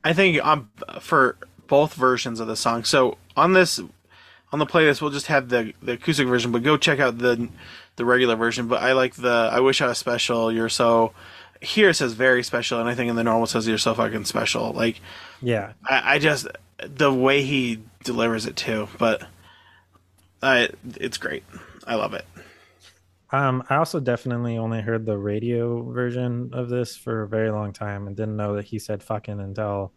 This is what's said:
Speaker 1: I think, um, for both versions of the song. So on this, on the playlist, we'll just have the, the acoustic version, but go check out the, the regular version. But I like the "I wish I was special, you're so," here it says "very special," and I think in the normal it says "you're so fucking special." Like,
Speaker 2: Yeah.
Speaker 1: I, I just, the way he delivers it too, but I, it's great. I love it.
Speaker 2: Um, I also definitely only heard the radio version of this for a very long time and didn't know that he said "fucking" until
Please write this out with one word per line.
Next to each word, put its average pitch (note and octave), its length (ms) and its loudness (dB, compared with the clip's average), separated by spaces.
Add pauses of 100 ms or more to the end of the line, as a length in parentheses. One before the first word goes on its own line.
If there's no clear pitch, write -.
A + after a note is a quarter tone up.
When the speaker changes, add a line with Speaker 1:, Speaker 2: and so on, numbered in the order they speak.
Speaker 1:
I D#3+ 80 2
think, E3+ 340 4
um, D3 240 2 (300)
for C3+ 380 2 (300)
both D3 260 4
versions B2 480 0
of A2 60 -6
the A2 100 -6
song. A#2 260 0
So C3 340 4 (200)
on E3+ 160 4
this, F#3 260 4 (720)
on D3 80 -2
the D3+ 60 2
playlist, D#3 360 2
we'll D3 100 -2
just C#3 160 -6
have C3+ 200 2
the, A#2 340 0
the B2 120 -4
acoustic C#3 340 0
version, A#2+ 240 2
but A#2 120 0
go D3+ 120 4
check C#3+ 240 0
out B2 200 0
the, A#2+ 280 0 (480)
the A#2+ 100 -6
regular B2 300 4
version. A#2 320 -2
But A#2+ 160 0
I B2+ 100 4
like C3 220 2
the A#2 360 2
"I B2 100 2
wish C3 200 4
I C3+ 60 0
was A#2+ 100 -2
special, A#2 540 -2
you're A2+ 180 -2
so," A#2 440 4 (480)
here G#3 280 4
it D#3+ 60 4
says B2 180 -2
"very B2 300 4
special," A#2+ 360 -4
and A#2 80 -2
I A#2+ 80 -2
think A#2+ 140 -2
in A#2 60 -2
the A#2 80 0
normal A2+ 220 2
it - 20 -6
says A2 200 -2
"you're A2 120 0
so A2+ 160 0
fucking G#2+ 300 -2
special." A2+ 480 -4
Like, A#2 280 -2 (400)
Speaker 2:
Yeah. G#2+ 320 -2 (100)
Speaker 1:
I, C3+ 320 0
I D3 40 0
just, D3 280 0 (380)
the C#3 260 2
way C3+ 300 4
he B2+ 400 -2 (220)
delivers A2+ 420 0
it - 100 -10
too, G#2+ 320 -4 (120)
but A2 240 0 (1200)
I, B2+ 260 4 (280)
it's - 200 -6
great. - 260 -8 (440)
I A#2+ 80 -2
love G#2 180 -2
it. - 120 -10 (1080)
Speaker 2:
Um, C3 380 0
I C3+ 80 2
also D#3+ 220 0
definitely A#2+ 600 -2
only A2+ 220 -4
heard A2 240 -2
the G#2+ 120 -2
radio A#2 640 -2 (100)
version B2 640 -4
of B2 160 -6
this B2 260 -4
for A2+ 280 -6
a G2+ 40 -8
very A2 240 0
long G#2 220 -6
time G2+ 340 -8
and G2 80 -10
didn't G#2+ 220 -6
know G#2 180 -2
that G#2 100 -6
he A2 140 -8
said G#2 240 -8
"fucking" G#2 360 -8
until G2 580 -6